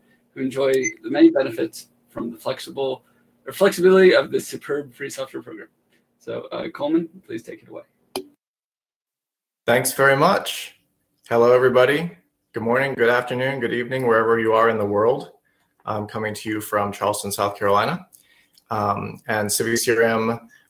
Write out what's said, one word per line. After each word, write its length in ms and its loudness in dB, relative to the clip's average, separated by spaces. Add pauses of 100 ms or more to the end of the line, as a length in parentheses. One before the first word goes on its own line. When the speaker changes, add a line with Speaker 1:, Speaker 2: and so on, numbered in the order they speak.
(340)
Speaker 1:
who 80 -10
enjoy 300 -2 (320)
the 80 -8
many 180 8
benefits 600 -4 (200)
from 220 -10
the 60 -16
flexible, 640 -8 (420)
or 80 -14
flexibility 640 6
of 160 2
the 80 0
superb 520 -8
free 200 -12
software 320 -12
program. 240 -18 (500)
So, 340 -12
uh, 180 -8
Coleman, 400 -2 (180)
please 160 -12
take 180 -18
it 80 -20
away. 140 -16 (1800)
Speaker 2:
Thanks 260 2
very 240 4
much. 640 0 (500)
Hello, 240 4
everybody. 640 2 (360)
Good 80 -6
morning, 320 -2
good 160 2
afternoon, 500 -2
good 140 -4
evening, 320 -4
wherever 320 4
you 160 0
are 160 4
in 80 0
the 80 -2
world. 460 0 (560)
I'm 180 -6
coming 300 -8
to 140 -12
you 120 -6
from 300 -2
Charleston, 400 -4
South 260 -2
Carolina. 480 0 (640)
Um, 580 -4
and 220 -2
Civi 260 -2
C 220 0
R 60 4
M, 460 0 (200)